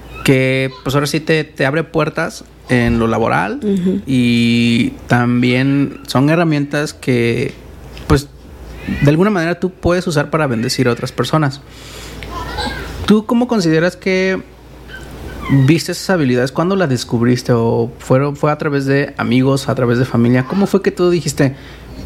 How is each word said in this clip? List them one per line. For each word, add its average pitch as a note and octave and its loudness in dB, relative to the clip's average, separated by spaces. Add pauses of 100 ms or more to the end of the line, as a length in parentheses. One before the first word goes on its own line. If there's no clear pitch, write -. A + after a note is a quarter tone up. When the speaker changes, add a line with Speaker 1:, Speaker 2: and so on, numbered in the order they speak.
(240)
Speaker 1:
que, C3 2 (120)
pues, C3 -2
ahora C#3+ 2
sí D3+ -2
te, D#3 0
te - -4
abre D3+ 0
puertas D#3+ -4 (260)
en A#2 2
lo A2+ 2
laboral. B2+ 0
Speaker 2:
Ujú. G3 0
Speaker 1:
Y A#2+ 2 (160)
también B2 2
son C#3 2
herramientas D3+ 0
que, A#2+ -2 (540)
pues, D3 2 (720)
de C#3 6
alguna F3 4
manera E3+ -2
tú F#3 -2
puedes F3+ 0
usar D3 0
para D#3 0
bendecir B2 0
a A#2+ 2
otras B2 -4
personas. C#3 -2 (1400)
¿Tú G#3+ 4
cómo B3 0
consideras E3+ 0
que F#3+ -2 (1200)
viste E3 2
esas - -6
habilidades? C3 2
¿Cuándo F3+ 0
las F3+ 2
descubriste? B2 0
¿O A#2 0
fueron, C#3+ 2
fue D3+ 0
a D3+ -2
través C#3+ -2
de C#3 2
amigos, C3 2
a A#2 0
través A#2+ 2
de C3 2
familia? A#2+ 2
¿Cómo F#3+ 0
fue G3 2
que G3 0
tú F3+ 2
dijiste, D3+ 0 (500)